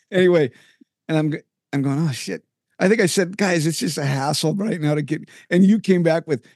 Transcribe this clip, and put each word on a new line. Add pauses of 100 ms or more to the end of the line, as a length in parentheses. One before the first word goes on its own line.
(120)
Anyway, (580)
and
I'm,
g-, (340)
I'm
going,
"Oh
shit." (360)
I
think
I
said,
"Guys,
it's
just
a
hassle
right
now
to
get," (180)
and
you
came
back
with, (120)